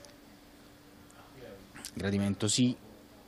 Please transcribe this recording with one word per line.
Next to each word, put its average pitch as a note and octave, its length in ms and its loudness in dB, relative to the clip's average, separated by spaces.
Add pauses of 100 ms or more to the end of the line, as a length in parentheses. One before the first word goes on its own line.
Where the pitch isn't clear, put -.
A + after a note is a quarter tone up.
(1900)
Gradimento G2+ 540 2
sì, B2 260 6 (540)